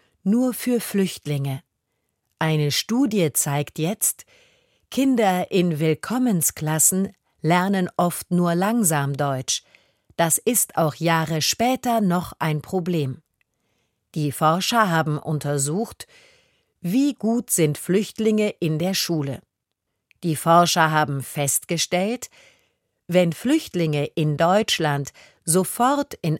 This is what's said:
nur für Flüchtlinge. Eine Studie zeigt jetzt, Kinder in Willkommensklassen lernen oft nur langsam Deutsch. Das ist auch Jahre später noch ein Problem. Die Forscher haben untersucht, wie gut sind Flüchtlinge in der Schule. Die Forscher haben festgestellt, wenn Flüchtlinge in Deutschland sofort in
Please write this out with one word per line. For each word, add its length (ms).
nur 300
für 260
Flüchtlinge. 840
Eine 320
Studie 600
zeigt 440
jetzt, 480
Kinder 600
in 280
Willkommensklassen 1300
lernen 560
oft 340
nur 240
langsam 640
Deutsch. 460
Das 220
ist 400
auch 180
Jahre 460
später 580
noch 400
ein 220
Problem. 600
Die 160
Forscher 580
haben 280
untersucht, 880
wie 320
gut 360
sind 280
Flüchtlinge 720
in 180
der 160
Schule. 480
Die 120
Forscher 560
haben 300
festgestellt, 1080
wenn 260
Flüchtlinge 720
in 320
Deutschland 760
sofort 760
in 180